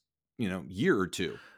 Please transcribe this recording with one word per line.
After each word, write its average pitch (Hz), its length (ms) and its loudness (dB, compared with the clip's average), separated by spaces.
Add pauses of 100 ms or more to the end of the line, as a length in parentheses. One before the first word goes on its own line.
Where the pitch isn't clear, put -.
(400)
you 107 80 0
know, 92 180 -2
year 123 320 2
or 92 80 2
two. 87 300 -2 (220)